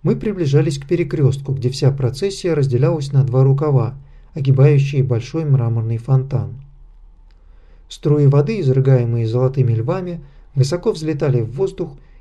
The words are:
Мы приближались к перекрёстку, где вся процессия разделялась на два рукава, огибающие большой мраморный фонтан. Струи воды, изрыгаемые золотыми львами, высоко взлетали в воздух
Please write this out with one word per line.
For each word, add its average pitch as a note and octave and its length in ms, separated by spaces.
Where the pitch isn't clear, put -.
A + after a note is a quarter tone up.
Мы G#3+ 140
приближались E3 600
к - 80
перекрёстку, D#3 680
где A2+ 160
вся C3+ 220
процессия F3 640
разделялась D3 600
на C3+ 100
два B2+ 200
рукава, C3+ 520
огибающие C#3 680
большой A#2+ 440
мраморный A#2 520
фонтан. B2+ 580
Струи D3 400
воды, D3 320
изрыгаемые B2+ 680
золотыми B2 480
львами, E3+ 480
высоко F3 380
взлетали D3+ 500
в G#2+ 100
воздух F#3 420